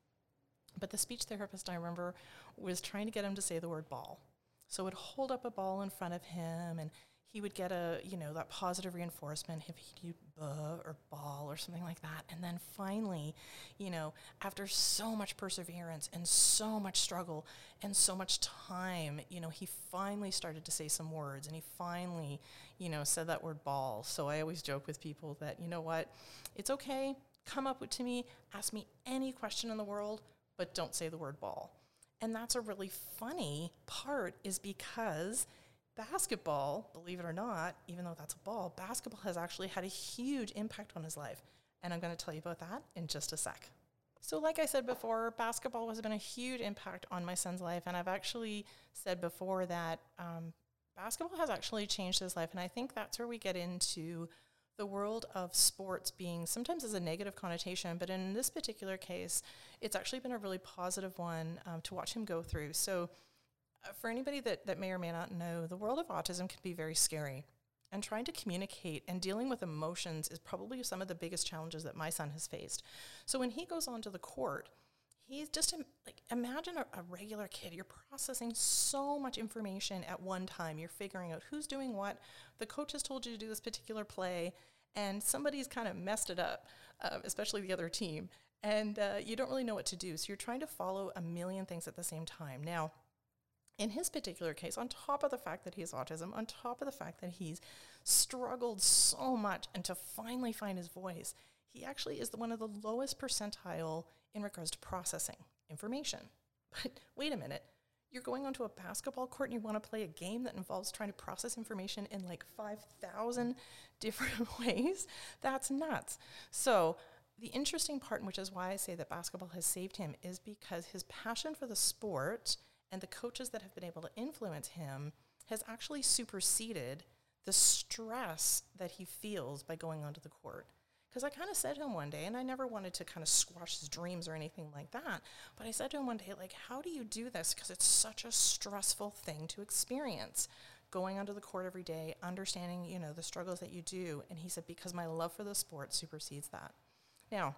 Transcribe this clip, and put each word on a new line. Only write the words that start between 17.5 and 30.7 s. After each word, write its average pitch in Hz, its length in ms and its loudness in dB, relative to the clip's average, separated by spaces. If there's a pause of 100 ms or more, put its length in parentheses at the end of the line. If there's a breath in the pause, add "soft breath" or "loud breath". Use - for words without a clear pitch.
and 202 140 0
so 190 220 10
much 185 240 4
time, 180 880 -2
you 180 120 -8
know, 160 100 -4
he 175 180 -6 (240)
finally 196 400 0
started 160 320 -2
to 160 80 -2
say 156 160 0
some 160 240 2
words, 143 340 -4
and 151 80 -6
he 160 80 -6 (160)
finally, 175 640 -2 (380 loud breath)
you 180 100 -4
know, 151 160 0
said 160 240 4
that 165 160 0
word 156 180 -6
"ball." 131 400 0
So 143 260 0
I 151 120 2
always 160 220 -2
joke 139 260 -2
with 147 120 -4
people 147 400 -8
that, 147 200 -4
you 170 80 -4
know 170 120 -2
what, 160 320 0 (440 loud breath)
it's 202 140 0
okay, 269 440 2 (300)
come 269 240 0
up 262 120 0
with, - 100 -4
to - 120 0
me, 247 240 0 (260 loud breath)
ask 202 200 -2
me 214 160 -6 (180)
any 262 240 0
question 233 400 -2
in 220 60 0
the 214 80 0
world, 208 380 -2 (360 loud breath)
but 175 160 -2